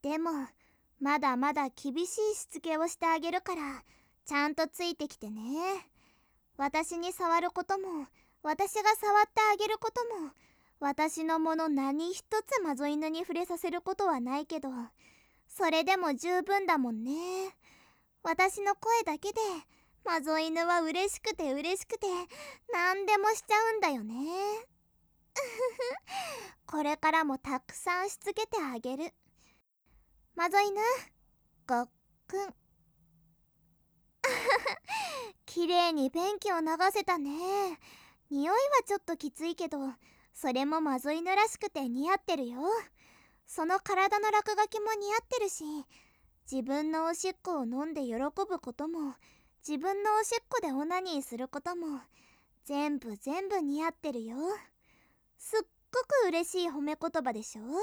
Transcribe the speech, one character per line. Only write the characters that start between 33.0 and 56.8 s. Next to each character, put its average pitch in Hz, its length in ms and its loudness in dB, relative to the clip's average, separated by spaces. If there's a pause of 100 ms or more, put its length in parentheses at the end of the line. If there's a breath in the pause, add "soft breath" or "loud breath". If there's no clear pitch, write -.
<laughs> 523 1120 0 (100)
綺 339 220 -2
麗 349 240 4
に 277 180 2
便 370 300 -2
器 415 140 -2
を 330 80 0
流 311 60 0 (260)
せ 403 100 0
た 359 140 2
ね。 349 600 -2 (500 loud breath)
匂 277 140 0
い 349 120 2
は 539 300 4
ち - 80 0
ょ 403 40 2
っ - 40 -4
と 339 160 -4
き 294 140 -6
つ - 140 -8
い 339 100 -2
け 339 120 -4
ど、 294 120 -4 (540 soft breath)
そ - 200 -2
れ 262 120 2
も 311 140 0
マ 277 200 2
ゾ 269 120 -2
犬 339 240 0
ら 415 120 6
し - 100 -6
く 415 120 -6
て 269 200 -4
似 262 200 0
合 381 60 6
っ 392 80 -4
て 349 140 0
る 262 100 -2
よ。 240 140 -8 (840 soft breath)
そ - 200 -4
の 370 140 2
体 392 400 4
の 427 120 2
落 427 200 2
書 427 160 4
き 440 120 -4
も 427 140 0
似 403 200 -2
合 440 40 2
っ 466 100 -2
て 508 120 0
る 415 100 0
し、 - 140 -8 (840 soft breath)
自 262 140 -2
分 294 280 0
の 320 160 0
お 330 60 0
し 370 160 -2
っ 370 120 -4
こ 339 200 -2
を 247 40 -2
飲 254 200 -2
ん 320 80 -6
で 294 100 -2
喜 240 120 -2
ぶ 311 440 -2
こ 247 140 -10
と 294 140 -6
も、 311 280 -4 (520 soft breath)
自 294 100 -4
分 392 260 -2
の 427 140 2
お 427 60 2
し 453 160 -2
っ - 80 -8
こ 508 140 0
で 294 100 -2
オ 269 140 -2
ナ 359 160 -2
ニ 349 180 -2
ー - 20 -2
す 233 160 -10
る 254 100 -6
こ 285 120 -10
と 349 160 -6
も、 320 240 -6 (640 soft breath)
全 190 360 0
部 220 180 -10
全 349 320 -4
部 392 100 2
似 294 240 0
合 330 60 2
っ 320 40 -4
て 302 200 -4
る 233 100 -4
よ。 226 140 -6 (1000 soft breath)
す - 200 -2
っ - 20 6 (320)
ご 494 80 2 (240)
く 392 40 6
嬉 339 220 2
し 359 160 0
い 339 40 0
褒 285 100 -4
め 294 160 0